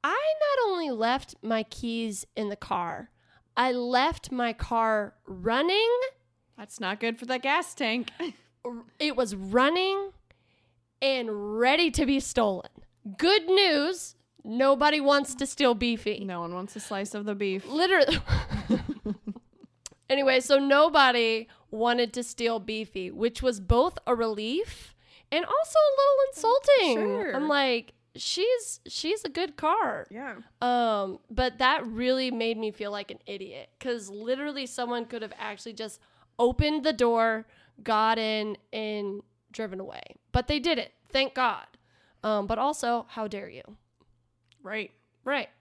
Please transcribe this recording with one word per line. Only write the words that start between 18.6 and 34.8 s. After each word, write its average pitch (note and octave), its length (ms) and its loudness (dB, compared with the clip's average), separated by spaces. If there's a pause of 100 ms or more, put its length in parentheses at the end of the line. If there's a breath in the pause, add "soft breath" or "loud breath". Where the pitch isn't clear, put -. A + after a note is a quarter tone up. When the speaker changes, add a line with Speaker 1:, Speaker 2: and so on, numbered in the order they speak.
Speaker 1:
Anyway, C4+ 300 4
so C#4 200 4
nobody C4+ 880 4 (240 soft breath)
wanted A#3 420 0
to B3 100 -6
steal A#3 360 -2
Beefy, G#3+ 500 -8
which A#3 320 -2
was B3 180 0
both A#3 460 2
a B3 80 2
relief A3+ 800 -4 (380 soft breath)
and D#4+ 120 0
also D#5+ 360 2
a D5 180 6
little C#5 220 6 (420)
insulting. F#4+ 360 6
Speaker 2:
Sure. G#3+ 380 -2
Speaker 1:
I'm D4 120 -2
like, C4+ 460 0 (220)
"She's, A4+ 720 -2
she's G4+ 380 -4
a D4+ 60 -6
good E4+ 260 -4
car." D4+ 560 0
Speaker 2:
Yeah. A#3 240 -12 (260)
Speaker 1:
Um, A3+ 580 0 (120)
but B3 260 0
that C4 300 2
really B3+ 420 0
made A3+ 280 -2
me A3 120 -4
feel G#3 220 -8
like G3+ 180 -10
an E3+ 160 -16
idiot, F#3+ 440 -12 (100)
'cause A#3 300 -6
literally C4 580 -6
someone A#3+ 380 -6